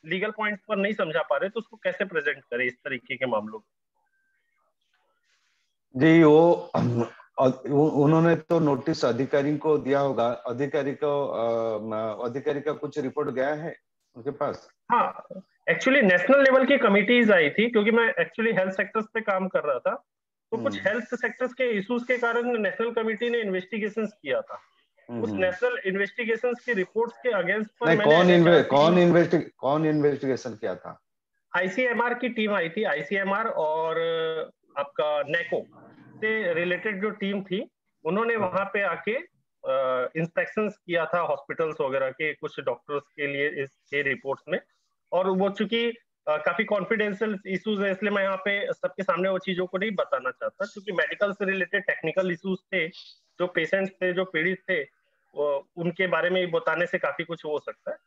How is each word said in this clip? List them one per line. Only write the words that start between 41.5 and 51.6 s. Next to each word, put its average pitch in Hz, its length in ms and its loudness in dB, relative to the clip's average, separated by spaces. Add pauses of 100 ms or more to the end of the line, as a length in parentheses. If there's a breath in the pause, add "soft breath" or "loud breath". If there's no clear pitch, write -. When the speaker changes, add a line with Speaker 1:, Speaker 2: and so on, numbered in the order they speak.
Speaker 1:
वगैरह 135 280 0
के, 151 240 -4
कुछ 151 260 -10
doctors 139 440 -6 (120)
के 147 120 -4
लिए 143 360 -2
इसके - 380 -6
reports 135 480 -6
में। 185 100 -2 (520)
और 185 180 0
वो 190 200 0
चूंकि, 226 400 -2 (380)
अ, 151 100 0
काफी 220 260 -2
confidential 208 840 -2
issues 190 340 -4
है, 196 100 0
इसलिए 202 200 -2
मैं 196 120 0
यहाँ 190 140 -2
पे 202 360 -4
सबके - 300 -6
सामने 185 260 0
वो 185 100 0
चीजों 185 260 -4
को 185 120 -6
नहीं 214 140 -2
बताना 175 400 -2
चाहता, 117 340 -8
क्योंकि 208 260 -12
medical 170 420 -2
से 196 120 -4
related 190 380 -2